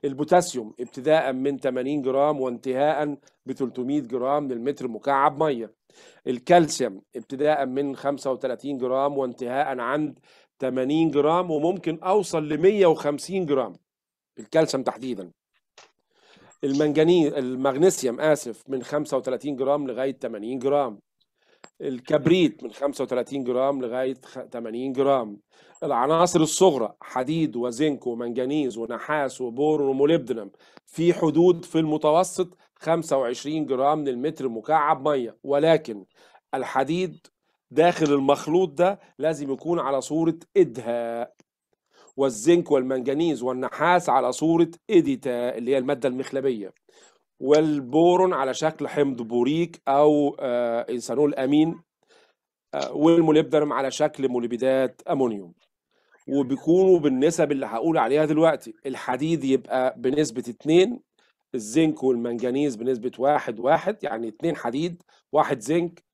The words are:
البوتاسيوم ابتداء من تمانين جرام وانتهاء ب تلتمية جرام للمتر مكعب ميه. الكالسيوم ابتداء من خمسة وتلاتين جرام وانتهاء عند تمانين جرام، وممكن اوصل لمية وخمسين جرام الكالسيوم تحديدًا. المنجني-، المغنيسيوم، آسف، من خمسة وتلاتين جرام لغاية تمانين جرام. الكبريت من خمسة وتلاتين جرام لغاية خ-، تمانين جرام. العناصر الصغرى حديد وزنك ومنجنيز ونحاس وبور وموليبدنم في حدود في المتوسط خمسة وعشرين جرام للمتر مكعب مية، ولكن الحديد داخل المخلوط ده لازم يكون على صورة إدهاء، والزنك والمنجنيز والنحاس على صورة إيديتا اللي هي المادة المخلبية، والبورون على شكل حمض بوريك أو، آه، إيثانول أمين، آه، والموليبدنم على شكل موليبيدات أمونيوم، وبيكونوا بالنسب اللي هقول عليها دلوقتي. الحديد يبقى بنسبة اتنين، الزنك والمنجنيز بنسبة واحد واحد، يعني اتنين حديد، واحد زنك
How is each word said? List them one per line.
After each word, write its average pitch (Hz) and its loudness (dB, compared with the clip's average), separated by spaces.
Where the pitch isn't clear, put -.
البوتاسيوم 143 0
ابتداء 135 0
من 131 -2
تمانين 131 -4
جرام 135 0
وانتهاء 135 -2
ب 131 -10
تلتمية 127 -4
جرام 131 -2
للمتر 127 -6
مكعب 139 0
ميه. 117 -4
الكالسيوم 127 2
ابتداء 139 -2
من 135 -4
خمسة 139 -4
وتلاتين 131 -6
جرام 135 0
وانتهاء 131 -4
عند 135 -4
تمانين 135 0
جرام، 160 2
وممكن 160 -2
اوصل 185 0
لمية 180 4
وخمسين 160 0
جرام 131 0
الكالسيوم 143 0
تحديدًا. 110 -6
المنجني-، 151 4
المغنيسيوم، 131 0
آسف، 147 -2
من 135 -6
خمسة 147 -4
وتلاتين 131 -4
جرام 139 0
لغاية 127 -4
تمانين 117 -8
جرام. 131 0
الكبريت 151 2
من 117 -12
خمسة 139 -4
وتلاتين 123 -4
جرام 131 0
لغاية 127 -4
خ-، - -16
تمانين 120 -8
جرام. 127 0
العناصر 160 2
الصغرى 156 2
حديد 131 -4
وزنك 123 -2
ومنجنيز 120 -4
ونحاس 123 -6
وبور 143 0
وموليبدنم 135 0
في 170 0
حدود 170 4
في - -2
المتوسط 160 0
خمسة 160 -2
وعشرين 139 -4
جرام 139 0
للمتر 131 -4
مكعب 147 0
مية، 127 -2
ولكن 139 0
الحديد 147 -4
داخل 156 4
المخلوط 143 2
ده 175 0
لازم 147 -2
يكون 165 -2
على 135 -2
صورة 160 0
إدهاء، 117 -2
والزنك 139 2
والمنجنيز 135 0
والنحاس 131 0
على 127 2
صورة 165 2
إيديتا 127 0
اللي 120 -4
هي 139 2
المادة 131 -2
المخلبية، 127 -4
والبورون 156 4
على 135 -2
شكل 156 -4
حمض 139 -2
بوريك 131 0
أو، 143 4
آه، 120 -2
إيثانول 127 0
أمين، 151 2
آه، 135 -4
والموليبدنم 151 4
على 131 -2
شكل 147 -2
موليبيدات 123 -2
أمونيوم، 113 -2
وبيكونوا 156 4
بالنسب 147 2
اللي 135 -2
هقول 117 -2
عليها 143 2
دلوقتي. 151 2
الحديد 135 -4
يبقى 131 0
بنسبة 131 -2
اتنين، 175 2
الزنك 139 0
والمنجنيز 123 -2
بنسبة 117 -4
واحد 131 0
واحد، 160 0
يعني 113 -6
اتنين 147 -4
حديد، 156 -6
واحد 147 0
زنك 170 -4